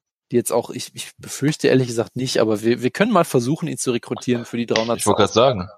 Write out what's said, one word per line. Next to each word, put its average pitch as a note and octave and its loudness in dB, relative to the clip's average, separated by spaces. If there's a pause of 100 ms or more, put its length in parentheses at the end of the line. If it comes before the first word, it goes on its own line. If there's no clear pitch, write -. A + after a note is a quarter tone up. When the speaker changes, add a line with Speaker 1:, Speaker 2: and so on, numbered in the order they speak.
(320)
Speaker 1:
die A#2+ 0
jetzt A#2 2
auch, - 0
ich, - -12
ich - -14
befürchte - -2
ehrlich C3 4
gesagt A#2 -4
nicht, B2+ -2
aber A2 0
wir, A#2+ 0
wir B2+ 0
können A3 0
mal F3 6
versuchen, C#3 0
ihn C3+ -6
zu B2+ -2
rekrutieren A#2+ -4
für - -8
die A#2 -2
dreihundertste A2 0
Speaker 2:
Ich - -2
wollte G2+ 4
grad G2+ 4
Speaker 1:
Ausgabe. A#2 4
Speaker 2:
sagen. F2+ -8